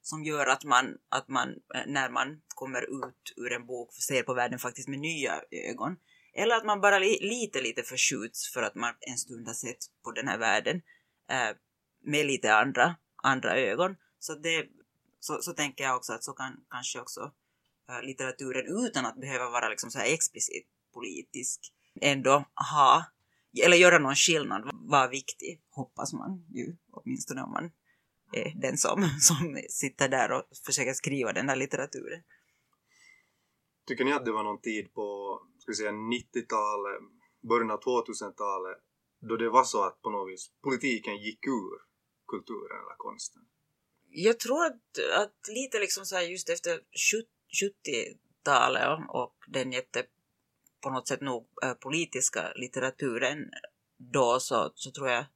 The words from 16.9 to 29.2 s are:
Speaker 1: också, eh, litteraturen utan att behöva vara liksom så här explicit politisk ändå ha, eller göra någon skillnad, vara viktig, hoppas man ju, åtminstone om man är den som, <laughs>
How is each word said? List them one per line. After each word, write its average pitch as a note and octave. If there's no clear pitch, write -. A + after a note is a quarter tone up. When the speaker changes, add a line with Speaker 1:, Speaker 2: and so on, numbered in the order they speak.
Speaker 1:
också, B2
eh, B2
litteraturen C3
utan D3+
att A2+
behöva B2+
vara A#2+
liksom A2
så C3+
här A#2+
explicit -
politisk A#2
ändå C#3
ha, C#3+
eller F3
göra F3
någon C#3
skillnad, C3+
vara C#3
viktig, C3+
hoppas -
man F3+
ju, D#3+
åtminstone C3
om -
man E3+
är D3+
den C3
som, F#3+
<laughs> D3+